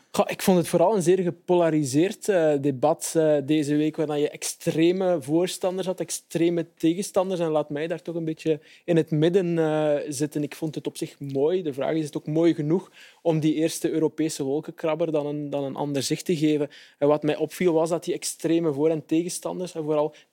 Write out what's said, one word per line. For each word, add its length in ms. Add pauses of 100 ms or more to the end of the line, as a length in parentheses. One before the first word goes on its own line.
(100)
Goh, 200
ik 120
vond 160
het 100
vooral 280
een 60
zeer 160
gepolariseerd, 1120
eh, 320
debat, 560
eh, 280
deze 320
week, 200
waar 220
je 120
extreme 920
voorstanders 640
had, 140
extreme 640 (100)
tegenstanders. 640
En 100
laat 200
mij 160
daar 160
toch 120
een 100
beetje 360 (240)
in 120
het 140
midden, 480
eh, 380 (120)
zitten. 340
Ik 120
vond 200
het 120
op 100
zich 220
mooi. 440
De 100
vraag 220
is, 40
is 80
het 100
ook 100
mooi 280
genoeg 360 (320)
om 180
die 140
eerste 360
Europese 520
wolkenkrabber 680
dan 140
een, 240
dan 140
een 120
ander 260
zicht 220
te 120
geven? 340 (280)
En 100
wat 140
mij 140
opviel 360
was 160
dat 160
die 100
extreme 580
voor- 180
en 160
tegenstanders, 680
en 100
vooral 300 (180)